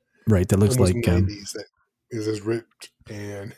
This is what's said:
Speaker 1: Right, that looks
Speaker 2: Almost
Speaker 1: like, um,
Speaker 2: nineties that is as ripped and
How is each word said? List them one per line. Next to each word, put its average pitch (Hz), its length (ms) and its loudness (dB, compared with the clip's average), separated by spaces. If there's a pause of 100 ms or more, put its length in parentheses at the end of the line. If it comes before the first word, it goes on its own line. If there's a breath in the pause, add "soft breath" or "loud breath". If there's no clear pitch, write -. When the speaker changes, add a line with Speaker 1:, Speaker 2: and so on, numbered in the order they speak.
(280)
Speaker 1:
Right, 92 200 4
that 95 100 4
looks 107 180 4
Speaker 2:
Almost 92 180 4
Speaker 1:
like, - 140 0
um, 87 60 4 (120)
Speaker 2:
nineties - 260 -8
that - 140 -12 (440)
is 107 180 -6
as 107 140 -4
ripped 113 480 -6 (200)
and 101 480 -12